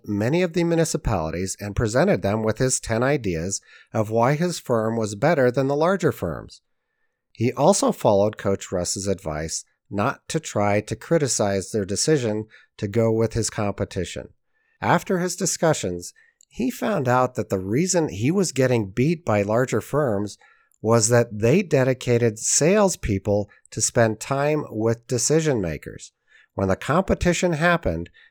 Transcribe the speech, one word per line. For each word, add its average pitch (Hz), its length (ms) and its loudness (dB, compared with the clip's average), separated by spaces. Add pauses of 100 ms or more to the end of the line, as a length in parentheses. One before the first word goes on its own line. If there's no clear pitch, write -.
many 113 380 0
of 175 100 -2
the 170 120 0
municipalities 101 960 -2
and 101 160 -8
presented 127 460 2
them 104 200 0
with 110 160 0
his 131 220 0
ten 117 240 -2
ideas 98 560 -2 (340)
of 107 160 -2
why 117 240 2
his 170 240 -2
firm 113 380 -2
was 107 180 -4
better 135 360 2
than 135 180 0
the 143 80 0
larger 170 360 2
firms. 64 480 -8 (720)
He 117 200 0
also 196 400 4
followed 107 440 2
Coach - 360 -4
Russ's 95 340 -4
advice 80 580 -6 (240)
not 107 400 -4
to 160 120 -4
try 104 420 0
to 113 140 -8
criticize 113 720 0
their 104 160 -2
decision 110 600 0 (300)
to 107 120 -6
go 113 220 2
with 113 220 0
his 113 160 -2
competition. 98 840 -6 (460)
After 165 380 0
his 180 180 -4
discussions, 110 760 -2 (360)
he 247 220 -4
found 202 380 -2
out 127 260 2
that 107 160 -4
the 101 80 0
reason 151 500 0
he 107 220 -2
was 185 220 0
getting 123 380 2
beat 151 340 0
by 104 180 2
larger 113 380 0
firms 107 580 -2 (420)
was 110 280 4
that 113 320 2
they 131 220 4
dedicated 123 760 2
salespeople 113 1120 0 (200)
to - 100 -8
spend 110 400 2
time 143 500 -2
with 113 380 -2
decision 147 520 2
makers. - 520 -8 (420)
When 98 140 0
the 92 80 4
competition 175 800 0
happened, 143 560 0 (200)